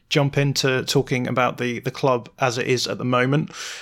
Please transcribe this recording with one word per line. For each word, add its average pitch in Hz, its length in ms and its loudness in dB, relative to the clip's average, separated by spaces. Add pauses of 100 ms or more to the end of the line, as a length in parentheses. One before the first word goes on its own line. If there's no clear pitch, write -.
jump 139 280 2
into 135 460 2
talking 131 420 0
about 123 320 0
the, 123 220 -4
the - 100 -6
club 123 400 0 (100)
as 123 180 0
it 127 100 -2
is 123 180 0
at 107 120 -4
the 117 80 -4
moment. 127 440 2 (320)